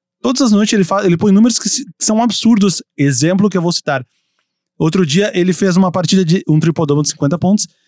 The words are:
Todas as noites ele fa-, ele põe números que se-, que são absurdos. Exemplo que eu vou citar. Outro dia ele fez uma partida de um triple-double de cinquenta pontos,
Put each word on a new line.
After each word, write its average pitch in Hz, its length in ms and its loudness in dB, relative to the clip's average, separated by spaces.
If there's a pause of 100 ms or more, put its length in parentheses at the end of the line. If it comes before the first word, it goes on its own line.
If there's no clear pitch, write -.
(220)
Todas 262 200 -2
as 233 120 2
noites 208 180 2
ele 202 140 2
fa-, 202 200 -2
ele 175 120 2
põe 202 160 2
números 226 260 2
que - 80 -8
se-, - 160 -6
que - 220 -10
são 220 180 0
absurdos. 208 580 0 (160)
Exemplo 156 520 0
que 185 80 -4
eu 175 40 -2
vou 170 120 -2
citar. 135 320 -6 (720)
Outro 165 260 0
dia 180 320 -2
ele 180 140 0
fez 185 240 0
uma 185 160 2
partida 185 320 0
de 170 240 0
um 151 140 2
triple-double 151 420 0
de 143 60 -4
cinquenta 147 280 -2
pontos, 196 300 0 (200)